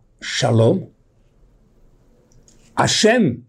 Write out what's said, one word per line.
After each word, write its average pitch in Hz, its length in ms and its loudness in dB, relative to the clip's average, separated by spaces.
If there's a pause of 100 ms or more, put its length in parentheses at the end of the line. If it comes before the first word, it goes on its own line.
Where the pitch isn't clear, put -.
(200)
Shalom?" 120 680 0 (1900)
Hashem 208 720 0